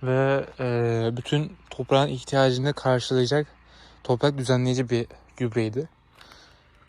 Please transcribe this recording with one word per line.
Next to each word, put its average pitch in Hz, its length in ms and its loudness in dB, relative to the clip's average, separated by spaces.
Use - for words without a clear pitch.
ve, 135 420 2
e, 117 580 0
bütün 147 400 -2
toprağın 139 380 0
ihtiyacını 135 680 0
karşılayacak 127 760 0
toprak 139 340 0
düzenleyici 127 520 0
bir 120 180 0
gübreydi. 117 520 -2